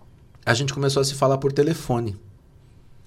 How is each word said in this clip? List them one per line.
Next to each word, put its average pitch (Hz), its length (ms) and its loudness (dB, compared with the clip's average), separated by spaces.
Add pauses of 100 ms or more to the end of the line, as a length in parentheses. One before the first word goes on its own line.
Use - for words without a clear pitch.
(460)
a 113 80 2
gente 135 200 -2
começou 139 280 0
a - 20 2
se 139 120 -2
falar 135 220 2
por 139 140 -2
telefone. 127 640 0 (920)